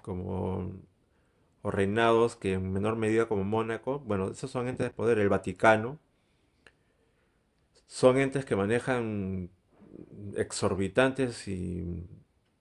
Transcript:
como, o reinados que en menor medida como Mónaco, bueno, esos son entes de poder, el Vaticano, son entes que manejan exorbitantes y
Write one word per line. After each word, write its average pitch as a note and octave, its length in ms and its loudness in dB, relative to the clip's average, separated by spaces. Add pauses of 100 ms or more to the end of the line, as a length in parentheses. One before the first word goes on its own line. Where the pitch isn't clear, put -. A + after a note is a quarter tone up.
como, F#2 680 -6 (880)
o G2+ 100 -6
reinados A2+ 640 4
que F#2+ 200 -2
en F#2 180 -2
menor G#2 240 0
medida A2+ 320 2
como G2 160 0
Mónaco, A2+ 560 -2
bueno, G2+ 300 -2
esos - 200 -10
son B2 180 -4
entes B2+ 180 -4
de A#2+ 40 -8
poder, A2 280 2
el G2+ 100 4
Vaticano, A2 680 2 (1900)
son C3 320 4
entes C3+ 280 0
que A2+ 100 -2
manejan G#2 920 -2 (840)
exorbitantes G#2+ 1120 0
y F2+ 580 -6 (540)